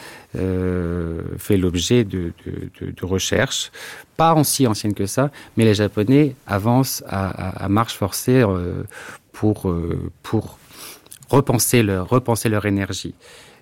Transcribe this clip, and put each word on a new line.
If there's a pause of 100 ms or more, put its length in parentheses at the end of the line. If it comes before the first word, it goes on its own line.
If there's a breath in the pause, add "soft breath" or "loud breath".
(360 loud breath)
euh, (180)
fait
l'objet
de, (120)
de, (100)
de,
de
recherches, (460 loud breath)
pas
en
si
anciennes
que
ça, (260 loud breath)
mais
les
Japonais (100)
avancent
à,
à,
à
marche
forcée,
euh, (480 loud breath)
pour,
euh, (120)
pour (720 loud breath)
repenser
leur,
repenser
leur
énergie. (460 loud breath)